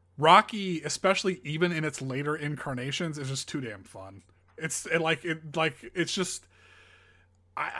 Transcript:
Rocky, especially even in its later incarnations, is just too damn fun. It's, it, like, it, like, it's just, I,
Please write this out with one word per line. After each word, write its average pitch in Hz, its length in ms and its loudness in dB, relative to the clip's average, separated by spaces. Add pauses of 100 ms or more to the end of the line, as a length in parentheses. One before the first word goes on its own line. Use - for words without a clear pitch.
(180)
Rocky, 185 640 6
especially 190 600 0
even 156 280 0
in 156 120 -2
its 151 180 -4
later 143 340 -2
incarnations, 147 840 -4
is 135 100 -6
just 135 180 -6
too 147 140 -6
damn 104 220 -8
fun. 98 400 -16 (340)
It's, - 300 -6
it, 165 140 0
like, 160 240 0
it, 160 300 -6
like, 160 200 0 (180)
it's 170 220 -2
just, - 320 -4 (1080)
I, - 240 -4